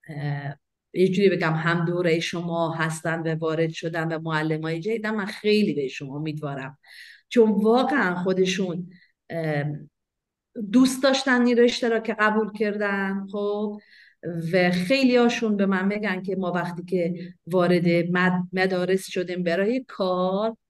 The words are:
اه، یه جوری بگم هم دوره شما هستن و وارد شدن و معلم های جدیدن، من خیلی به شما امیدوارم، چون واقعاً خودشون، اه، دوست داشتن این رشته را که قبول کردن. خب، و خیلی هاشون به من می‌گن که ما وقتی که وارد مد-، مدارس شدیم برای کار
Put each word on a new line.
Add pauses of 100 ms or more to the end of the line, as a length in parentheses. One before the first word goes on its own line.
اه، (360)
یه
جوری
بگم
هم
دوره
شما
هستن
و
وارد
شدن
و
معلم
های
جدیدن،
من
خیلی
به
شما
امیدوارم، (500)
چون
واقعاً
خودشون، (400)
اه، (1080)
دوست
داشتن
این
رشته
را
که
قبول
کردن.
خب، (760)
و
خیلی
هاشون
به
من
می‌گن
که
ما
وقتی
که (320)
وارد
مد-،
مدارس
شدیم
برای
کار (140)